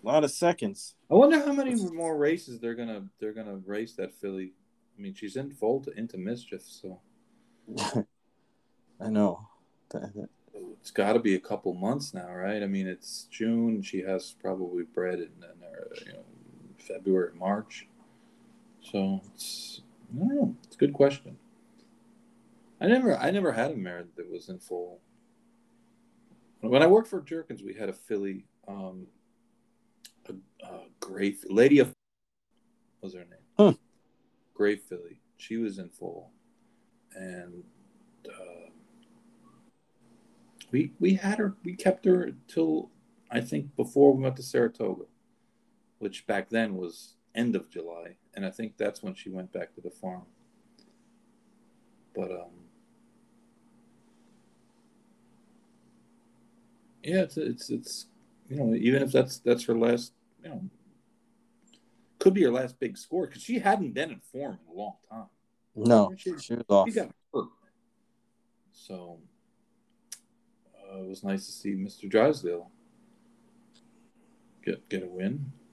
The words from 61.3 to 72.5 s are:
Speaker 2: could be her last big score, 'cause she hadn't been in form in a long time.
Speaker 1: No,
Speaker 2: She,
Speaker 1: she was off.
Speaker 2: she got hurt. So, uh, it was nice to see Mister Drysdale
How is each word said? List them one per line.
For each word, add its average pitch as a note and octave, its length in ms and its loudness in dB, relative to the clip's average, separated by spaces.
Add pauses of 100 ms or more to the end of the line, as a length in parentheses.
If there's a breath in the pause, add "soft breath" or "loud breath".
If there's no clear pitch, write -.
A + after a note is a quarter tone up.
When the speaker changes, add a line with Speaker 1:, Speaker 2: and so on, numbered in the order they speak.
Speaker 2:
could F#3+ 140 8
be F#3+ 100 4
her B2 80 6
last B2+ 280 -4
big A2 180 -6
score, F3+ 300 -4
'cause - 140 -16
she A#3+ 180 -4
hadn't G3 320 0
been D3+ 200 -4
in - 80 -16
form C#3+ 460 -12
in E2 80 -20
a F3+ 40 -14
long G#2 180 -10 (140)
time. A2+ 180 -16 (480)
Speaker 1:
No, G#2+ 420 6
Speaker 2:
She, F3 220 -8
Speaker 1:
she A#2+ 160 -6
was A#2+ 140 -8
off. G3 180 8
Speaker 2:
she A3 80 -6
got - 160 -4 (220)
hurt. B2+ 140 -4 (1200)
So, F2 480 -16 (1700)
uh, F#2+ 120 -14
it F#2 40 -12
was F#2+ 160 -12
nice G2 220 -4
to - 60 -16
see G2+ 240 -6
Mister G2 320 -8
Drysdale G#2+ 640 2 (1900)